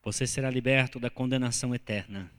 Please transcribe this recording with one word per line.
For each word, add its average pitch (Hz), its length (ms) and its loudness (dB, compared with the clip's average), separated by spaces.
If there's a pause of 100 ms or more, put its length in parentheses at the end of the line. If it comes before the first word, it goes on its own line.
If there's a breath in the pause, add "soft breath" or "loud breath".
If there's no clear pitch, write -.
Você 117 240 -2
será 131 240 0
liberto 127 480 2
da 120 100 -4
condenação 127 640 0
eterna. 98 680 -4